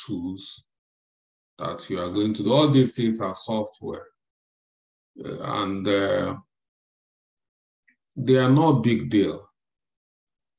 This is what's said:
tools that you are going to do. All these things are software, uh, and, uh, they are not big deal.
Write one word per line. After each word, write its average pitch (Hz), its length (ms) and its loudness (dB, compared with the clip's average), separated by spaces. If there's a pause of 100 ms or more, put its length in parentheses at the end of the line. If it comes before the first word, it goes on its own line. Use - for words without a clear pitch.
tools 95 600 -10 (920)
that 82 300 -10
you 90 100 -4
are 87 120 -4
going 104 240 0
to 104 100 -6
do. 110 80 2
All 147 180 4
these 131 240 4
things 113 260 -2
are 95 140 -6
software, - 720 -8 (1160)
uh, - 380 -6
and, 98 260 -4
uh, 98 480 0 (1800)
they 131 220 2
are 127 140 4
not 147 320 6
big 113 280 2
deal. - 380 0 (1120)